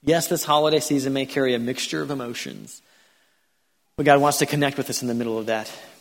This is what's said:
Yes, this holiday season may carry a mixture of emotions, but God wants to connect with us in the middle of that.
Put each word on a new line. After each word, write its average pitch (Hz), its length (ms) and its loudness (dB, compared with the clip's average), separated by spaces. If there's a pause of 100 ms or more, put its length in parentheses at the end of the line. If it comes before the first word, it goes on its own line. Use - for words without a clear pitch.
Yes, 160 240 2
this 170 160 -2
holiday 151 340 4
season 139 340 0
may 135 140 -2
carry 135 280 0
a 117 40 -2
mixture 123 420 -4
of 143 120 -4
emotions, 120 680 -10 (1160)
but 143 100 0
God 143 140 8
wants 143 180 2
to 147 80 2
connect 143 320 0
with 131 100 -6
us - 140 -6
in 127 60 -4
the 117 60 -2
middle 117 220 -4
of 110 100 -6
that. 110 220 -4 (320)